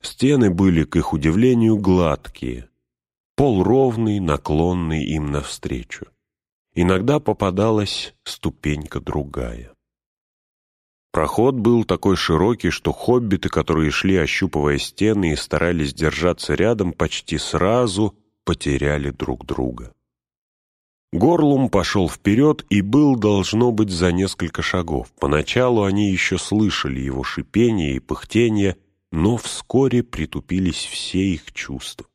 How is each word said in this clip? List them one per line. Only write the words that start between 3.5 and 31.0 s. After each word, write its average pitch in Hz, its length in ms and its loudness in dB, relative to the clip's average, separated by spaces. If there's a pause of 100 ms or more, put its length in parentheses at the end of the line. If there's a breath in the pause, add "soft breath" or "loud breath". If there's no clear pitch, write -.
ровный, 113 580 2
наклонный 80 840 -2
им 76 280 -4
навстречу. - 720 -8 (680)
Иногда 95 460 2
попадалась 104 920 0 (100)
ступенька - 760 -6
другая. 62 760 -8 (1400)
Проход 107 420 2
был 117 300 2
такой 92 320 0
широкий, 87 540 2
что - 220 -2
хоббиты, 113 560 0
которые 80 420 0
шли, 95 260 0
ощупывая 73 640 0
стены, 101 540 0
и 73 40 -2
старались 78 580 -2
держаться 78 600 -2
рядом, 95 380 0
почти - 460 -4
сразу 104 800 0 (260)
потеряли 71 680 -2
друг 65 360 -8
друга. 62 480 -6 (1200)
Горлум 139 560 4
пошёл 92 380 -2
вперёд 139 600 2
и 104 100 2
был, 135 340 2
должно 107 560 2
быть, 107 200 0
за 90 200 0
несколько 90 520 -2
шагов. 82 580 -4
Поначалу 107 640 2
они 101 260 0
ещё 92 280 -2
слышали 98 600 -2
его 65 240 -6
шипение 92 720 0
и 67 60 -4
пыхтение, 104 760 0 (360)
но 92 240 0
вскоре 120 680 0
притупились 87 840 -4
все - 360 -6